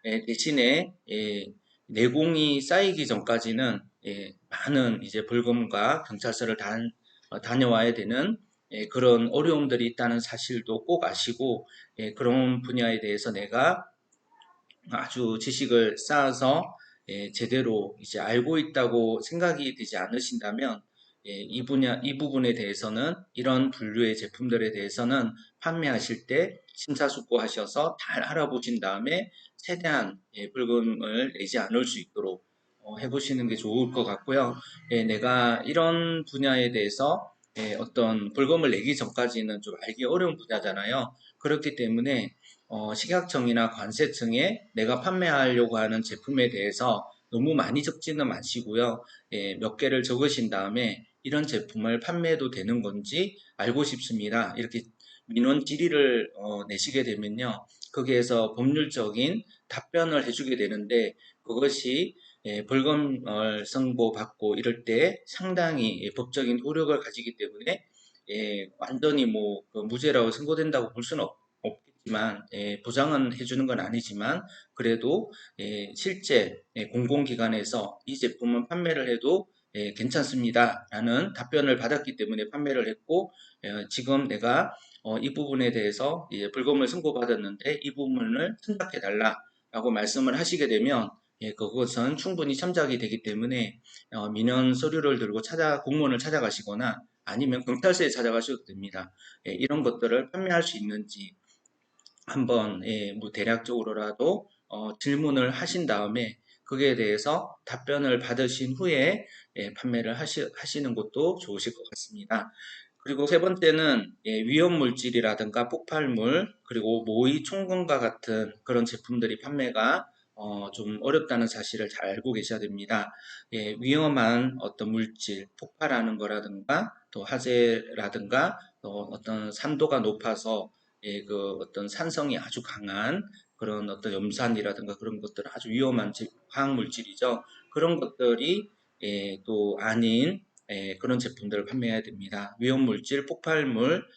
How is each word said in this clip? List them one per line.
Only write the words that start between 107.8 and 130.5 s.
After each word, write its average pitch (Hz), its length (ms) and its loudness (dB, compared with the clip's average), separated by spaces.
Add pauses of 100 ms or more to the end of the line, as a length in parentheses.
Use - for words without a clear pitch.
받으신 127 540 -2
후에, 170 520 2 (300)
예, 101 200 -6
판매를 117 440 -2
하시-, - 380 -4
하시는 139 400 -4
것도 135 420 0
좋으실 101 360 -6
것 - 160 -18
같습니다. 104 600 -6 (480)
그리고 139 300 -2
세 165 120 6
번째는, 156 760 4 (100)
예, 110 180 0
위험 156 360 6
물질이라든가 120 920 0
폭발물, 143 840 0 (120)
그리고 113 400 0
모의 127 400 4
총금과 185 560 0
같은 110 520 -2 (120)
그런 120 200 2
제품들이 117 540 -2
판매가, 135 720 0 (260)
어, 104 380 -8
좀 107 300 -8
어렵다는 135 440 2
사실을 110 420 -6
잘 - 200 -6
알고 113 240 -4
계셔야 110 260 -4
됩니다. 101 540 -4 (400)
예, 107 260 -6
위험한 131 800 4
어떤 104 320 -6
물질, 110 560 -4 (140)
폭발하는 117 580 -2
거라든가, 107 760 -4 (200)
또 98 100 -10
화재라든가, 120 1400 0 (240)
또 104 300 -8
어떤 107 400 -8
산도가 143 480 2
높아서, 107 720 -2 (320)